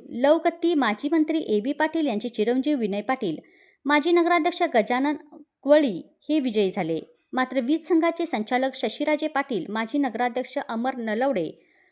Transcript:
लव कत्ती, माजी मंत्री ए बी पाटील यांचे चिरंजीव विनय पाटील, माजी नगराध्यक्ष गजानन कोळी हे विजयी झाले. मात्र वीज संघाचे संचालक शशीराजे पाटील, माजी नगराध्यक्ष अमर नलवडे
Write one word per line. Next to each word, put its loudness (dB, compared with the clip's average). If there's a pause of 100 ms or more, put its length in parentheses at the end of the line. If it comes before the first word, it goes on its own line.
लव 4
कत्ती, 0
माजी 0
मंत्री 2
ए 0
बी -2
पाटील 0
यांचे -2
चिरंजीव 0
विनय -2
पाटील, -2 (480)
माजी 2
नगराध्यक्ष 2 (100)
गजानन 0 (460)
कोळी 2
हे 0
विजयी 0
झाले. -4 (340)
मात्र -2
वीज -2
संघाचे 2
संचालक -2
शशीराजे -2
पाटील, -4
माजी -4
नगराध्यक्ष -2
अमर -4
नलवडे -2 (240)